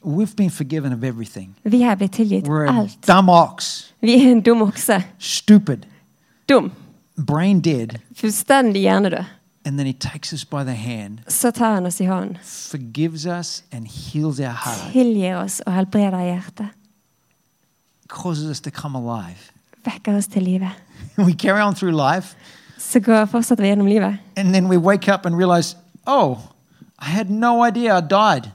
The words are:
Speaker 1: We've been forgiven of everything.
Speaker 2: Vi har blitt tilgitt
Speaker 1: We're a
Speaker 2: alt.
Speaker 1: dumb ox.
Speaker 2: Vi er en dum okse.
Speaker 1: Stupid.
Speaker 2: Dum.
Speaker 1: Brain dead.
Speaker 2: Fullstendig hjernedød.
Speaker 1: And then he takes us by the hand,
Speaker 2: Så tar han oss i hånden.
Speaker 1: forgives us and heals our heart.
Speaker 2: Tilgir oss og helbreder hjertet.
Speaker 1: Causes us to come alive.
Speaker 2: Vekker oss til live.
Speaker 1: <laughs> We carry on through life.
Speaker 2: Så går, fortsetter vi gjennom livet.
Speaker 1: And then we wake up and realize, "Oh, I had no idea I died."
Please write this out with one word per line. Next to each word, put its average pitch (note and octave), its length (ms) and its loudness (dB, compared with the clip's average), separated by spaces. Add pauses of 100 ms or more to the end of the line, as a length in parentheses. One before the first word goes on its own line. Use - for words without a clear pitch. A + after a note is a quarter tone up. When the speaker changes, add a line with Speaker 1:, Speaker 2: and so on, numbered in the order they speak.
Speaker 1:
We've F#3 320 -2
been F#3+ 140 2
forgiven C#3 420 -4
of A#2 100 -6
everything. A2 520 -10 (100)
Speaker 2:
Vi A#3+ 180 2
har A#3 140 2
blitt F#3+ 160 -2
tilgitt G3 360 0
Speaker 1:
We're D3+ 220 0
a A#3+ 100 2
Speaker 2:
alt. G3+ 260 -6
Speaker 1:
dumb F#3+ 220 8
ox. - 560 2 (160)
Speaker 2:
Vi A#3 140 4 (120)
er B3+ 60 8
en A#3 80 6
dum A#3 220 4
okse. G3+ 400 0 (160)
Speaker 1:
Stupid. - 600 4 (720)
Speaker 2:
Dum. A3 240 4 (540)
Speaker 1:
Brain F3 340 2
dead. B2+ 280 -2 (280)
Speaker 2:
Fullstendig A3 680 0
hjernedød. F#3+ 420 0 (400)
Speaker 1:
And C#3 140 -4
then C#3 80 -2
he C3+ 60 -4
takes - 400 -10
us C#3 120 -10
by C#3+ 200 -8
the B2+ 100 -6
hand, A2 440 -10 (100)
Speaker 2:
Så - 220 -2
tar A3+ 240 0
han F3+ 120 -2
oss F3+ 140 -6
i F#3 40 0
hånden. F#3 400 -4
Speaker 1:
forgives D3 800 -8
us F3 460 -10
and A2+ 140 -12
heals D3+ 540 -6
our C3+ 60 -4 (180)
heart. A#2 280 -10
Speaker 2:
Tilgir G#3+ 440 0
oss F#3+ 300 -8
og F#3+ 60 -4
helbreder F#3+ 520 0
hjertet. F#3 440 -8 (1400)
Speaker 1:
Causes D#3 420 -8
us C3+ 100 -10
to C#3+ 100 -12
come C3+ 280 -10
alive. A2 380 -10 (480)
Speaker 2:
Vekker G#3 320 -4
oss G3+ 100 -2
til F#3+ 160 -4
live. F#3 280 -2 (260)
Speaker 1:
<laughs> - 300 0
We F3+ 60 6
carry F#3+ 300 2
on G3+ 120 2
through F3+ 180 -2 (220)
life. F#3 200 -6 (440)
Speaker 2:
Så - 220 0
går, A3 260 4
fortsetter A#3 360 0
vi G3 60 2
gjennom G3+ 180 2
livet. G3+ 320 2 (180)
Speaker 1:
And F#3+ 180 0
then F#3 160 2
we F3+ 80 4
wake F#3+ 360 2
up F#3+ 120 -4
and E3+ 100 -2
realize, F3 400 2 (300)
"Oh, F#3 320 0 (640)
I - 80 -18
had G3 200 -2
no A#3 360 2
idea A3+ 320 2
I - 20 2
died." E3 540 0